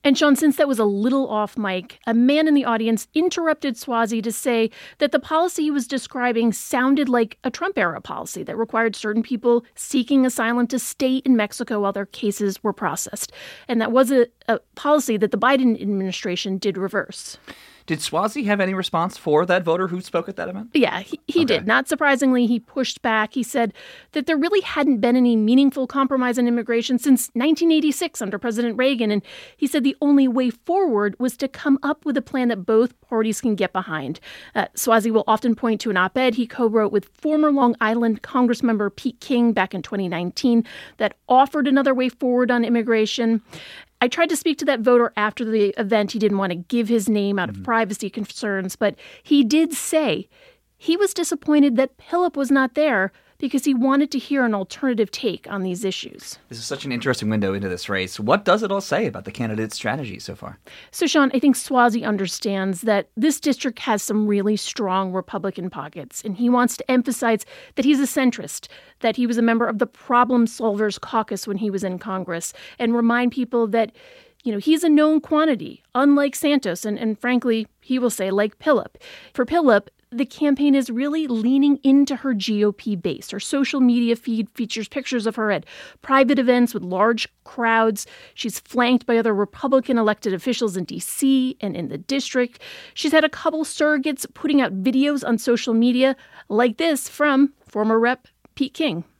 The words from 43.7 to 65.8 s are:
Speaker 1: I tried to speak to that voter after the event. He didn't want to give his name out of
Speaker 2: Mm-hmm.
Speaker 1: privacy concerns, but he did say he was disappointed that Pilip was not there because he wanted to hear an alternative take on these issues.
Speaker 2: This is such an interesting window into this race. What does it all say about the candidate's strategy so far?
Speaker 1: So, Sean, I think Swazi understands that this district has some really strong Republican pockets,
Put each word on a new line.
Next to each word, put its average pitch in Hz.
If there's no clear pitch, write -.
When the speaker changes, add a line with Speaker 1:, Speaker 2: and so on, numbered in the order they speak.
Speaker 1:
I 254
tried 330
to 330
speak 311
to 294
that 269
voter 240
after 214
the 214
event. 208
He 220
didn't 202
want 190
to 170
give 226
his 220
name 202
out 180
of 98
Speaker 2:
Mm-hmm. 95
Speaker 1:
privacy 220
concerns, 196
but 208
he 285
did 311
say 269
he 330
was 392
disappointed 294
that 262
Pilip 349
was 269
not 269
there 240
because 269
he 285
wanted 269
to 277
hear 269
an 220
alternative 214
take -
on 196
these 185
issues. -
Speaker 2:
This 117
is 113
such 139
an 139
interesting 117
window 101
into 101
this 90
race. 95
What 135
does 214
it 196
all 196
say 190
about 98
the 101
candidate's 110
strategy 113
so -
far? -
Speaker 1:
So, -
Sean, 277
I 262
think 277
Swazi 240
understands 190
that 214
this 277
district 262
has 214
some 214
really 208
strong 190
Republican 185
pockets, 160